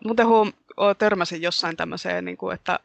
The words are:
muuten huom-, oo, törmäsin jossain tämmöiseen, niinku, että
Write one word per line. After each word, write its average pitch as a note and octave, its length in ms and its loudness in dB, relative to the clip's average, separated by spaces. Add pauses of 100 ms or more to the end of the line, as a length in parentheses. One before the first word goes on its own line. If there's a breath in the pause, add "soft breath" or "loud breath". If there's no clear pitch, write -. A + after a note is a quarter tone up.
muuten A3+ 240 2
huom-, A3 260 4 (240)
oo, G3+ 160 4
törmäsin F3+ 480 0
jossain E3+ 360 -4
tämmöiseen, F3 480 -4
niinku, F3+ 240 -8
että F3+ 360 -4